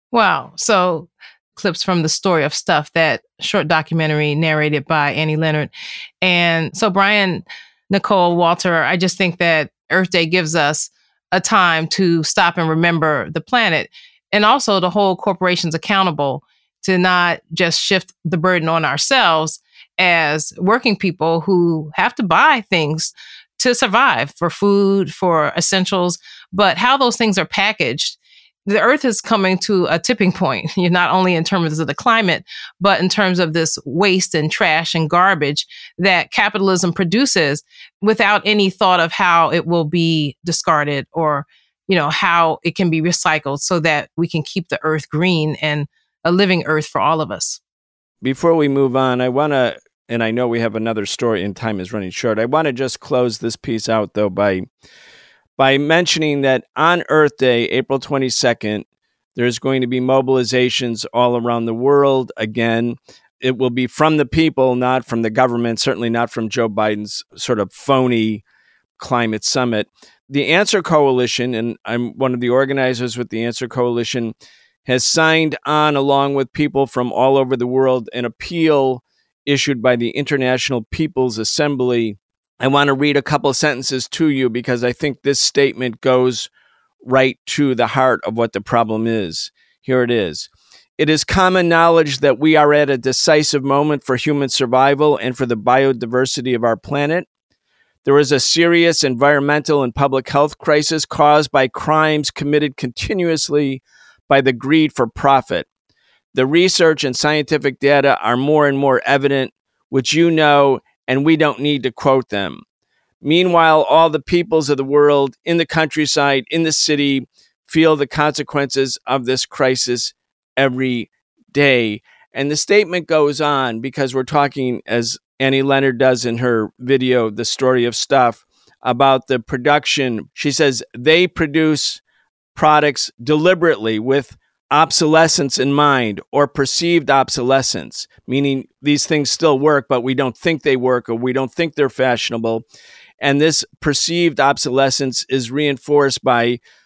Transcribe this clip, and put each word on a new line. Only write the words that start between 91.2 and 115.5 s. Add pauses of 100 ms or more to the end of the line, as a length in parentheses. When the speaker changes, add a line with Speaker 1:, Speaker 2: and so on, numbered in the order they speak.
Speaker 2:
common
knowledge
that
we
are
at
a
decisive
moment
for
human
survival
and
for
the
biodiversity
of
our
planet. (760)
There
is
a
serious
environmental
and
public
health
crisis
caused
by
crimes
committed
continuously (440)
by
the
greed
for
profit. (640)
The
research
and
scientific
data
are
more
and
more
evident, (380)
which
you
know, (280)
and
we
don't
need
to
quote
them. (600)
Meanwhile,
all
the
peoples
of
the
world, (100)
in